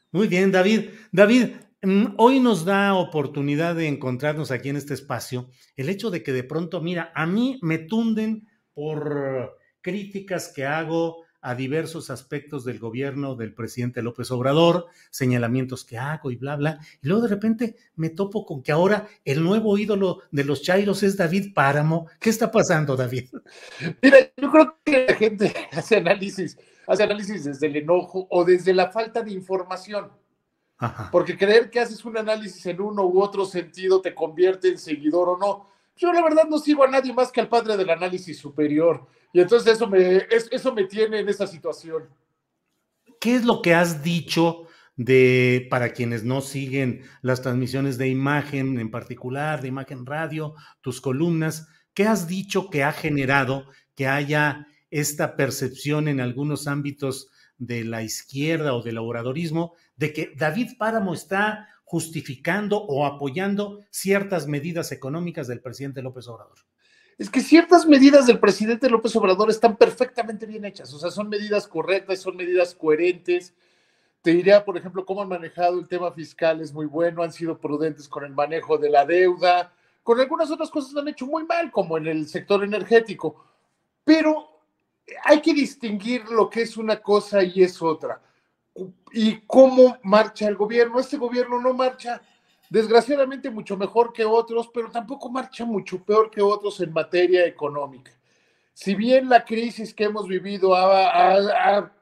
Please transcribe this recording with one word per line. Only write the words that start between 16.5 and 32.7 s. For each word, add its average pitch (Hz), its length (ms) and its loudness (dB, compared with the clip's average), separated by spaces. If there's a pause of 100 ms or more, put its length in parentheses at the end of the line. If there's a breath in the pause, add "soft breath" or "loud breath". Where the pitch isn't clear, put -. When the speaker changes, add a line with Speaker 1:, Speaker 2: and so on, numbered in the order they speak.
Speaker 1:
bla, 147 240 -4 (200 loud breath)
y 131 60 -10
luego 202 160 2
de 233 60 0
repente 220 480 -2 (180 soft breath)
me 160 160 -4
topo 202 340 -6
con 135 200 -12
que 156 80 -2
ahora 196 340 2 (180 loud breath)
el 151 200 0
nuevo 208 340 2
ídolo 196 440 -2 (100)
de 143 100 0
los 139 200 -4
chairos 196 420 0
es 196 120 0
David 190 380 -2
Páramo. 151 540 2 (100)
¿Qué 226 120 0
está 220 200 0
pasando, 156 460 2
David? 127 320 -4 (760 loud breath)
Speaker 2:
Mira, 277 160 10 (180)
yo 262 140 -4
creo 311 320 6
que 254 240 2
la - 80 4
gente 208 400 0
<laughs> - 160 -12
hace 165 280 0
análisis, 185 600 -2 (300 soft breath)
hace 190 160 2
análisis 208 400 -4
desde 143 240 -4
el 143 80 -6
enojo 175 520 -2
o 175 160 2
desde 180 300 2
la 180 160 2
falta 226 320 -6
de 214 80 -12
información. 185 800 -8 (680)
Speaker 1:
Ajá. 113 340 -8
Speaker 2:
Porque 175 260 0
creer 214 320 4
que 233 80 -4
haces 220 260 -4
un 226 140 -8
análisis 214 480 -6
en 175 140 -6